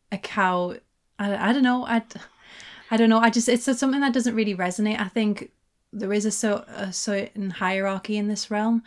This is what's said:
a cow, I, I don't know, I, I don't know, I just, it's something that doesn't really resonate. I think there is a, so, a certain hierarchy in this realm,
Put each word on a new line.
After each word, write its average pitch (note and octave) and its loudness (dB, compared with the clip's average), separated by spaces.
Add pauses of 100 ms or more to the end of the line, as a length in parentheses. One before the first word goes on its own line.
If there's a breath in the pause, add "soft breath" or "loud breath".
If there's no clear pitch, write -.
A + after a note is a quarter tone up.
(120)
a G3+ -6
cow, F3+ -2 (420)
I, G3+ 0
I - 4
don't C4+ 4
know, B3 2
I, A3+ 0 (880 loud breath)
I A3+ 2
don't A3+ 8
know, A3 6
I A3+ 6
just, A#3 2
it's A#3+ 2
something C4+ 0
that C4+ 2
doesn't A#3+ 0
really G#3 0
resonate. F#3+ -2
I G3+ -4
think G#3 -2 (420)
there G3+ -4
is G#3 0
a, G#3+ 0
so, G#3 -2
a F#3+ -8
certain G3+ -4
hierarchy G3 -2
in G#3 -2
this G#3 -6
realm, A3+ 0